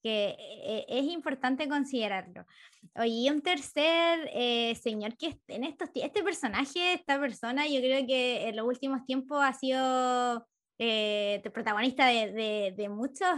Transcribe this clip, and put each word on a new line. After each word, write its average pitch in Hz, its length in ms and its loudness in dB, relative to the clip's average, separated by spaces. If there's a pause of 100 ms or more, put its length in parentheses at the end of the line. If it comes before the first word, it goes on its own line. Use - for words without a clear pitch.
que, 214 360 0
eh, 214 500 -8
es 262 160 0
importante 285 640 -2
considerarlo. 208 760 -2 (520)
Oye, 233 120 2
y 233 220 2
un 302 100 2
tercer, 330 920 2
eh, 233 400 2
señor 214 420 -4
que 320 120 -6
est-, - 220 -10
en 220 140 -4
estos 320 280 -8
ti-, - 100 -4
este 359 220 -2
personaje, 302 720 0
esta 294 260 0
persona, 262 480 -2
yo 277 120 2
creo 262 260 2
que 247 420 0
en 220 80 -6
los 220 100 -2
últimos 254 400 -2
tiempos 269 360 -2
ha 269 100 4
sido, 254 920 0 (320)
eh, 208 680 0
te-, 208 60 -6
protagonista 233 560 2
de, 226 260 4
de, 214 440 -2
de 208 120 -4
muchos 269 500 -2